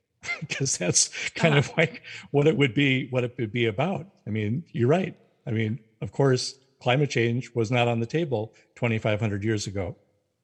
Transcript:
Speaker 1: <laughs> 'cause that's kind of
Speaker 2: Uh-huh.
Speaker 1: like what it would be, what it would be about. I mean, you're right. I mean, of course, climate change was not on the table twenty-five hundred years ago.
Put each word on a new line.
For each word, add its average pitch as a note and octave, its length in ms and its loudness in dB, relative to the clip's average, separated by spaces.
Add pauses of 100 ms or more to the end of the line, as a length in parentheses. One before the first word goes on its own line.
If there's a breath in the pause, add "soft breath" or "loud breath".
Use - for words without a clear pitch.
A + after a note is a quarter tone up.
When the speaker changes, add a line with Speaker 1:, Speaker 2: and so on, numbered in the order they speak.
Speaker 1:
<laughs> - 440 -10
'cause - 280 -2
that's - 320 2 (200 loud breath)
kind D#3+ 260 2
of C#3+ 140 4
Speaker 2:
Uh-huh. - 120 0
Speaker 1:
like F3 200 0 (300 loud breath)
what C#3+ 160 4
it D3 80 4
would C3 180 2
be, C3+ 360 2
what B2 140 0
it A#2+ 140 -6
would A2+ 140 -4
be A#2 140 0
about. D3 420 -2 (180)
I - 40 -10
mean, A2 420 -2
you're A#2 160 2
right. F3 280 2 (300)
I - 60 -6
mean, A2 280 -2 (220)
of G2+ 100 -8
course, C3 440 2 (240)
climate C3 300 2
change A#2 440 0
was A2+ 180 0
not A#2+ 160 2
on A#2 120 0
the A#2 60 -2
table B2+ 480 -4 (220 soft breath)
twenty-five A2 440 0
hundred G2+ 240 -2
years G#2+ 240 -2
ago. F#2+ 280 -6 (480)